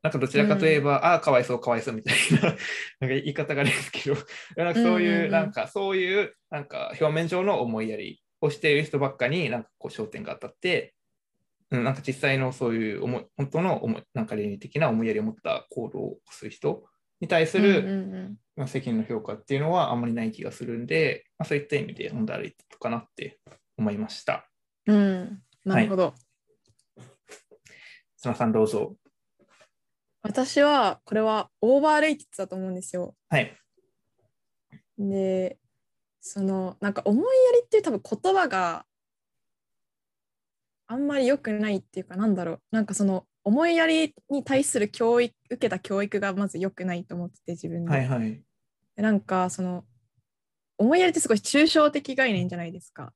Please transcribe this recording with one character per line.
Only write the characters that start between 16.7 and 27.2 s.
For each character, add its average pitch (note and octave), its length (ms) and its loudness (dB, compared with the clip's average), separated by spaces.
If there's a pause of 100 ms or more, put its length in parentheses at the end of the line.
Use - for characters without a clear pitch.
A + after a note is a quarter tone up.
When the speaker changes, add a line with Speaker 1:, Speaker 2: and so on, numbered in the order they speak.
Speaker 1:
に E3+ 80 -6
対 E3 200 4
す F#3+ 100 -2
る、 G3+ 220 6
Speaker 2:
う - 40 0
ん - 20 -4
う F#3+ 40 -4
ん F#3+ 240 -4
う F#3 100 -10
ん。 G3+ 140 -14 (200)
Speaker 1:
ま C#3+ 80 -6
あ、 - 20 -10
世 C3+ 140 -6
間 A#2 160 -2
の A2 60 0
評 A2 180 -4
価 G#2+ 120 -10
っ G#2+ 40 -12
て - 180 -6
い - 20 0
う C#3+ 40 0
の D#3 100 0
は F3 200 2
あ B2 40 0
ん A#2+ 60 -2
ま A#2+ 40 -4
り A#2 80 -2
な A#2 100 -4
い A2 80 -4
気 - 120 -14
が - 80 -8
す - 140 -14
る A#3 120 -8
ん A#2+ 80 -8
で、 - 400 0 (140)
ま D#3+ 60 -4
あ、 - 20 -16
そ D3+ 80 -2
う - 20 0
い C#3+ 60 -4
っ - 40 -16
た D3 100 -2
意 - 60 -2
味 - 120 -12
で - 160 -8
ア - 20 -12
ン A2 120 -2
ダ - 100 -6
ー - 60 -8
レ - 60 -10
イ - 40 -12
テ - 60 -20
ィ - 40 -20
ッ - 120 -20
ド - 40 -20
か - 140 -6
な A#2 60 -4
っ - 180 -12
て - 240 -14 (380)
思 G#2+ 120 0
い G#2 80 -4
ま G#2+ 120 -6
し - 140 -14
た。 - 240 -6 (380)
Speaker 2:
う G#3+ 80 6
ん、 G3 480 2 (220)
な F#3+ 160 2
る A3 80 4
ほ G3+ 80 -2
ど。 F#3 80 4
Speaker 1:
は C#3 80 0
い。 - 920 -20 (1120)